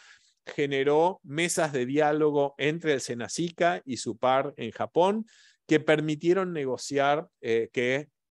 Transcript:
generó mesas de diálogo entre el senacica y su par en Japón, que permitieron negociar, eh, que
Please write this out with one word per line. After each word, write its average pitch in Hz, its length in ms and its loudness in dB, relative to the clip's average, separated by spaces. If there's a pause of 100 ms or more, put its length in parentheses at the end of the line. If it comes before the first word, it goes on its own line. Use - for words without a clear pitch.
(460)
generó 147 800 0
mesas 160 480 -2
de 131 140 -2
diálogo 147 680 2
entre 151 380 0
el 127 60 -2
senacica 170 840 -2
y 127 120 -6
su 107 200 -8
par 135 400 0
en 117 140 -8
Japón, 185 560 0 (400)
que 156 140 4
permitieron 156 720 2
negociar, 139 760 -2 (120)
eh, 113 320 0
que 131 360 0 (320)